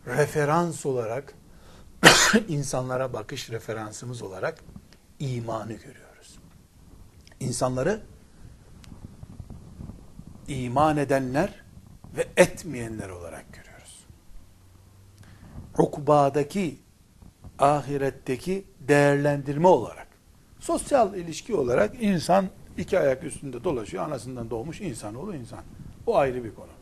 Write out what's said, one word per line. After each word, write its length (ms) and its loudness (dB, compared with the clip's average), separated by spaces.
referans 800 0
olarak, 480 -4
<coughs> 460 6
insanlara 640 -2
bakış 380 -8
referansımız 720 -8
olarak 420 -8
imanı 540 -6
görüyoruz. 680 -20
İnsanları 600 -2
iman 480 2
edenler 680 0
ve 200 -2
etmeyenler 720 2
olarak 440 -14
görüyoruz. 540 -20
Ukbadaki, 1000 2
ahiretteki 1080 0
değerlendirme 880 4
olarak, 400 4
sosyal 540 2
ilişki 400 -8
olarak 480 2
insan 440 2
iki 200 0
ayak 260 2
üstünde 400 -10
dolaşıyor. 400 -2
Anasından 460 -8
doğmuş 300 -6
insanoğlu 540 -8
insan. 260 -12
O 100 2
ayrı 280 2
bir 100 -8
konu. 140 -18